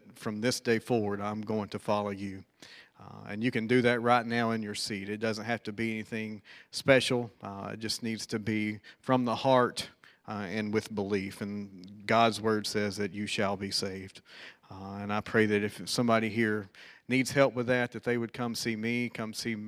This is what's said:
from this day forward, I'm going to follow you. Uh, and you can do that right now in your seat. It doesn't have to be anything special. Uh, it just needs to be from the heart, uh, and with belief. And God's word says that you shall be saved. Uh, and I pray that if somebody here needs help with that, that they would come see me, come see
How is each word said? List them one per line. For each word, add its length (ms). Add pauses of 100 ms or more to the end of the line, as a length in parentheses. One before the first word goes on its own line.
(160)
from 240
this 220
day 180
forward, 400
I'm 220
going 280
to 100
follow 320
you. 340 (540)
Uh, 300
and 140
you 80
can 160
do 160
that 180
right 240
now 260
in 120
your 100
seat. 340
It 100
doesn't 280
have 180
to 80
be 200
anything 500 (300)
special. 600 (120)
Uh, 300
it 60
just 220
needs 240
to 140
be 400 (200)
from 240
the 120
heart, 540 (380)
uh, 220
and 240
with 200
belief. 480
And 680
God's 340
word 240
says 320
that 160
you 140
shall 280
be 140
saved. 520 (500)
Uh, 300
and 120
I 80
pray 240
that 180
if 240
somebody 420
here 400 (380)
needs 240
help 220
with 140
that, 240
that 120
they 140
would 160
come 220
see 200
me, 340
come 220
see 240 (120)